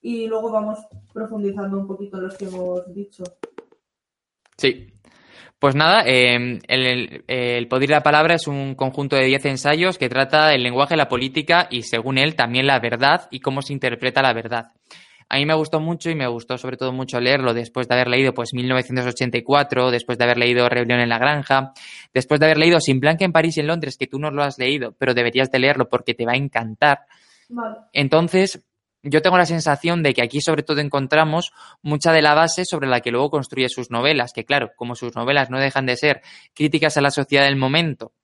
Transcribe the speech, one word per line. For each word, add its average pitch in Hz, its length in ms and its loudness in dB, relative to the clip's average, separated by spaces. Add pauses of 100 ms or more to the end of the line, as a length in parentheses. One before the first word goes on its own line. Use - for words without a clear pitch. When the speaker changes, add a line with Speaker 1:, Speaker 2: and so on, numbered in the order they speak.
Speaker 1:
y 226 260 -6
luego 220 240 -4
vamos 214 280 -4 (340)
profundizando 202 680 -6
un 196 80 -6
poquito 196 300 -10
en 185 80 -8
los 190 120 -12
que 196 100 -10
hemos 180 480 -8
dicho. 202 300 -14 (1300)
Speaker 2:
Sí. - 360 -4 (680)
Pues 139 160 2
nada, 170 320 4
eh, 123 640 2
el, 131 180 2
el, 127 400 -4
el 120 420 -4
poder 131 220 0
y - 20 4
la 151 120 4
palabra 156 320 4
es 165 100 -6
un 139 300 -6
conjunto 139 400 -2
de 131 80 4
diez 135 200 0
ensayos 151 540 0
que 127 100 -2
trata 143 460 4
el 127 80 0
lenguaje, 131 340 0
la 143 120 2
política 147 600 0
y, 120 140 -6
según 120 340 -4
él, 156 200 0
también 127 320 0
la 135 100 4
verdad 123 540 0
y 131 80 -12
cómo 135 200 -4
se 127 120 -8
interpreta 127 500 -2
la 131 100 2
verdad. 113 360 -6 (600)
A - 80 -4
mí 139 100 0
me 160 80 2
gustó 156 260 -2
mucho 165 300 -6
y 165 40 -2
me 139 140 -4
gustó 120 300 -8
sobre 127 180 -10
todo 131 160 -4
mucho 127 280 -6
leerlo 131 340 2
después 117 340 -6
de 123 80 0
haber 123 120 2
leído, 127 240 2
pues, 120 220 -6
mil 123 140 -4
novecientos 127 380 -2
ochenta 123 300 -4
y 120 60 -2
cuatro, 131 480 2
después 120 260 -2
de 120 80 2
haber 120 140 2
leído 120 300 2
Rebelión 120 320 0
en 120 80 2
la 117 100 0
Granja, 135 540 0 (420)
después 131 240 0
de 156 80 4
haber 156 120 4
leído 165 200 4
Sin 131 220 2
Blanca 160 240 2
en 175 80 0
París 160 240 2
y 160 40 -2
en 147 60 -2
Londres, 156 320 -4
que 131 80 -6
tú 135 140 -8
no 151 100 -6
lo 143 140 -2
has 139 140 -4
leído, 127 340 -2
pero 127 200 0
deberías 120 380 2
de 135 80 2
leerlo 135 300 2
porque - 260 -2
te 120 100 -4
va 120 80 0
a 127 40 0
encantar. 139 640 0 (500)
Speaker 1:
Vale. 226 260 -8 (160)
Speaker 2:
Entonces, 165 720 2 (380)
yo 147 180 2
tengo 180 160 2
la 180 100 6
sensación 165 560 0
de 139 120 2
que 120 80 0
aquí 131 180 -2
sobre 147 220 0
todo 151 180 -2
encontramos 151 720 0 (300)
mucha 147 300 0
de 160 100 6
la 151 120 6
base 165 300 2
sobre 143 240 -4
la 123 120 2
que 120 100 -4
luego 127 200 0
construye 131 380 -4
sus 123 220 -8
novelas, 120 420 0
que 113 140 -8
claro, 139 300 -2
como 120 180 -10
sus 120 200 -10
novelas 131 360 0
no 131 100 -4
dejan 135 260 -2
de 123 100 -2
ser 147 260 0 (320)
críticas 151 420 0
a 143 60 2
la 143 80 4
sociedad 139 340 2
del 139 120 2
momento 135 560 -2 (120)